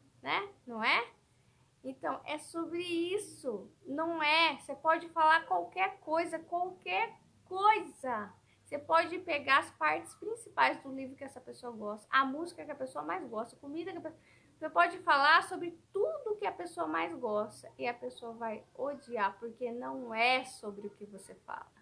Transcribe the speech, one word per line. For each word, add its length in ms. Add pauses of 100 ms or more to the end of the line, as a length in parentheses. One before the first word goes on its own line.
(220)
né? 300 (140)
Não 160
é? 300 (720)
Então, 400
é 140
sobre 440
isso. 880 (140)
Não 380
é. 360
Você 160
pode 360
falar 360
qualquer 540
coisa, 380
qualquer 800 (260)
coisa. 880 (320)
Você 140
pode 400
pegar 400
as 140
partes 420
principais 680
do 80
livro 240
que 100
essa 160
pessoa 320
gosta, 380
a 140
música 400
que 60
a 60
pessoa 280
mais 240
gosta, 260
a 40
comida 340
que 60
a 20
pessoa... 220 (340)
Você 140
pode 300
falar 420
sobre 340 (160)
tudo 440
que 100
a 60
pessoa 340
mais 320
gosta 580
e 100
a 60
pessoa 400
vai 320 (100)
odiar, 640
porque 320
não 420
é 300
sobre 420
o 40
que 140
você 300
fala. 480